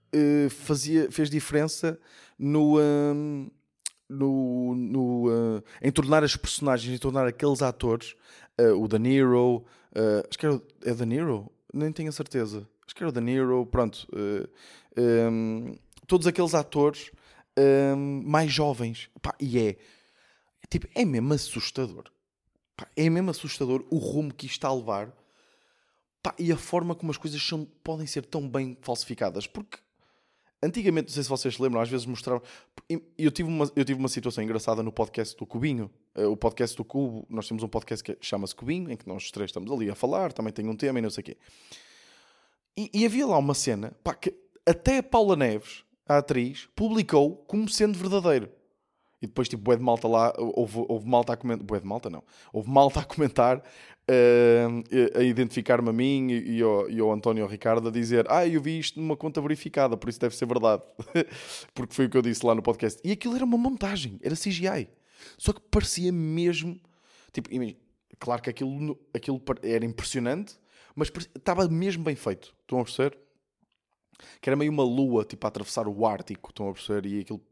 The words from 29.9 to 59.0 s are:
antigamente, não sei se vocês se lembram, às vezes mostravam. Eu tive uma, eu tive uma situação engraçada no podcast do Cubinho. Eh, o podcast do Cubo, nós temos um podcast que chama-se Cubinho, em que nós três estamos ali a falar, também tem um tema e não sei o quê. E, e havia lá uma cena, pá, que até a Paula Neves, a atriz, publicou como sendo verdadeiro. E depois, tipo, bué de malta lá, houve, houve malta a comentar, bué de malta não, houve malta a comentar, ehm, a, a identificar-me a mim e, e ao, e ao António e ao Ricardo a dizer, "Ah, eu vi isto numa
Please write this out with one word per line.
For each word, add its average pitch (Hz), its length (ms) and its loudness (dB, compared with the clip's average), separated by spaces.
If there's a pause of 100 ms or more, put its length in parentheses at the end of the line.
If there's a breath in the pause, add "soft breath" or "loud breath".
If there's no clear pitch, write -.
antigamente, 170 460 0
não - 60 -12
sei 143 100 -4
se 120 60 -6
vocês 131 260 -2
se - 60 -4
lembram, 120 200 2
às 117 80 -2
vezes 120 160 -4
mostravam. 123 360 -4 (760 loud breath)
Eu 156 140 2
tive 165 160 -4
uma, 151 280 0
eu 139 100 2
tive 131 140 -2
uma 131 100 0
situação 117 340 -4
engraçada 110 380 -2
no 110 100 -4
podcast 110 460 -4
do - 80 -12
Cubinho. 117 460 -4 (240)
Eh, 104 100 0
o 104 100 2
podcast 117 400 -2
do 113 80 -8
Cubo, 123 460 -4
nós 110 180 -8
temos 110 140 -6
um 113 60 -6
podcast 110 360 -6
que - 160 -10
chama-se 98 360 -6
Cubinho, 160 360 -6
em 117 60 -10
que - 100 -18
nós 92 220 -10
três 101 200 -6
estamos 101 220 -8
ali 113 180 -2
a 98 60 -6
falar, 156 380 -2
também 110 180 -6
tem 107 160 -6
um 110 80 -4
tema 131 240 -2
e - 20 -2
não 110 80 -2
sei 101 120 -10
o - 40 -10
quê. - 120 -16 (1400 soft breath)
E, 208 180 -10
e 214 120 4
havia 247 220 0
lá 190 100 4
uma 143 160 2
cena, 110 400 -4 (100)
pá, 175 100 -4
que - 200 -6 (320)
até 254 340 2
a 262 40 -4
Paula 220 320 4
Neves, 113 480 -2 (240)
a 143 100 4
atriz, 139 580 -2
publicou 190 600 2
como 208 340 -4
sendo 208 280 0
verdadeiro. 175 520 2 (720)
E 113 60 -8
depois, 120 220 -4
tipo, 113 120 -6
bué 117 140 4
de 117 80 -2
malta 117 240 2
lá, 113 300 4
houve, 117 500 -2
houve 110 180 -4
malta 120 280 2
a 117 40 -6
comentar, 117 280 -4
bué 101 140 -4
de 95 60 -14
malta 104 240 -6
não, 82 140 -14 (300 soft breath)
houve 107 160 -6
malta 139 320 6
a - 20 -4
comentar, 131 580 2 (460 loud breath)
ehm, 120 760 6 (320)
a, - 60 0
a 123 40 6
identificar-me 120 640 2
a - 20 0
mim 131 400 0
e, 117 260 -2
e 117 40 2
ao, 107 280 2
e 113 120 -2
ao 110 100 4
António 110 300 0
e - 20 -2
ao 98 60 -4
Ricardo 113 400 0
a - 20 -6
dizer, 117 400 2
"Ah, 175 160 4
eu 160 140 0
vi 160 180 -4
isto - 180 -8
numa 156 200 -4